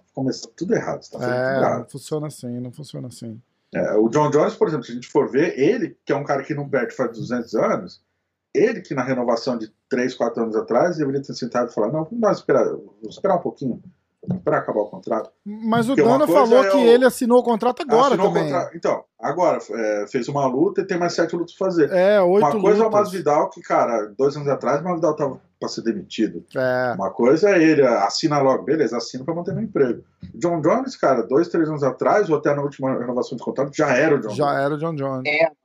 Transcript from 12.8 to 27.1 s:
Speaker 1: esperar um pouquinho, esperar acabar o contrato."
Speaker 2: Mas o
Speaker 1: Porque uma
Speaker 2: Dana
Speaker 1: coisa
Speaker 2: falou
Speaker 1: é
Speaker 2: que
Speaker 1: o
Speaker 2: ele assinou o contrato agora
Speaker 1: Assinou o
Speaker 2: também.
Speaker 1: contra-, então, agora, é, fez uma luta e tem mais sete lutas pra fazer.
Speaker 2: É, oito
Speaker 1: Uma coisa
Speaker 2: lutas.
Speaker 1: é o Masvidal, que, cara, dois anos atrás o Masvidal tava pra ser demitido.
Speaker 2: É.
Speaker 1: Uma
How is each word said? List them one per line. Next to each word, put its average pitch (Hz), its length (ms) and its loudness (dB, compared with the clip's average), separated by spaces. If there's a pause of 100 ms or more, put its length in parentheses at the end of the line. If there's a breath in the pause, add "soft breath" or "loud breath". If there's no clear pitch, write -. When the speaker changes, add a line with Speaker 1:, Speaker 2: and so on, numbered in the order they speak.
Speaker 1:
esperar 190 200 0
um - 60 -2
pouquinho, - 380 -6 (540)
esperar 151 240 -2
acabar - 240 -2
o - 80 -6
contrato." 107 400 -6 (160)
Speaker 2:
Mas 220 400 0
o 233 40 0
Speaker 1:
Porque 269 120 4
uma 226 160 4
Speaker 2:
Dana 302 80 2
Speaker 1:
coisa 294 220 6
Speaker 2:
falou 247 180 6
Speaker 1:
é - 60 2
Speaker 2:
que 277 60 4
Speaker 1:
o - 20 4
Speaker 2:
ele 240 260 8
assinou 247 340 4
o 240 40 4
contrato 233 400 0
agora 247 320 4
Speaker 1:
Assinou 185 160 2
o - 20 -2
Speaker 2:
também. 160 180 0
Speaker 1:
contra-, 160 240 -2
então, 156 280 -2 (160)
agora, 143 400 0 (120)
é, 107 360 -2
fez 117 200 -4
uma 139 200 0
luta 165 340 0
e - 40 -6
tem 180 120 -4
mais 170 160 -2
sete 170 220 -2
lutas 170 200 -6
pra 190 120 -2
fazer. 170 240 2
Speaker 2:
É, 196 300 4
oito 190 260 4
Speaker 1:
Uma 240 120 2
coisa 190 80 2
Speaker 2:
lutas. 208 140 6
Speaker 1:
é 220 60 4
o 214 40 -4
Masvidal, 180 600 0
que, 175 100 -20
cara, 117 560 0
dois 143 180 2
anos 143 120 -8
atrás 139 340 0
o - 20 -8
Masvidal 165 320 -2
tava 131 240 -4 (200)
pra - 80 -6
ser - 140 -8
demitido. 101 640 -4 (100)
Speaker 2:
É. 127 400 0
Speaker 1:
Uma 95 160 -4